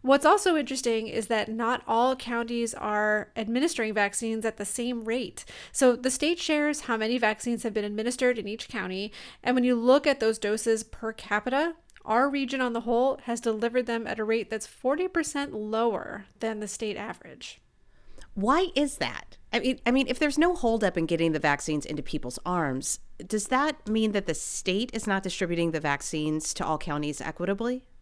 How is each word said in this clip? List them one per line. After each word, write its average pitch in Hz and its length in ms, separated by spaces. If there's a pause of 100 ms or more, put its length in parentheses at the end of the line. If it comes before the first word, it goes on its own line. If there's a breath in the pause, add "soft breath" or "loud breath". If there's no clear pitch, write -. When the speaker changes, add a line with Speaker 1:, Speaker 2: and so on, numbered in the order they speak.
Speaker 1:
What's 269 240
also 370 320
interesting 240 520
is 220 180
that 214 220
not 226 360
all 247 300
counties 233 580
are 214 640
administering 226 580
vaccines 214 520
at 220 120
the 208 80
same 233 400
rate. 226 400 (280 loud breath)
So 247 240
the 247 120
state 311 300
shares 294 440
how 226 140
many 220 220
vaccines 226 460
have 214 100
been 208 100
administered 240 540
in 208 80
each 214 220
county. 190 440 (300 loud breath)
And 247 140
when 247 80
you 247 100
look 254 320
at 269 140
those 220 180
doses 220 460
per - 280
capita, 269 640 (300)
our 254 260
region 269 300
on 247 140
the 233 80
whole 240 420
has 233 160
delivered 233 460
them 233 200
at 220 140
a 214 40
rate 226 260
that's 220 180
forty 302 400
percent 302 440
lower 214 720 (120)
than 220 220
the 208 80
state 208 280
average. - 640 (720 soft breath)
Speaker 2:
Why 285 420
is 285 220
that? - 380 (160)
I 233 60
mean, 254 260
I 240 60
mean, 262 160
if - 140
there's 294 180
no 339 160
holdup 220 420
in 165 100
getting 165 260
the 156 80
vaccines 147 440
into 143 200
people's - 420
arms, 151 540 (260)
does 214 220
that 277 400
mean 220 240
that 202 140
the 160 80
state - 600
is - 140
not 190 160
distributing 170 480
the 160 80
vaccines 151 720
to 160 100
all 156 140
counties 147 420
equitably? 214 640 (200)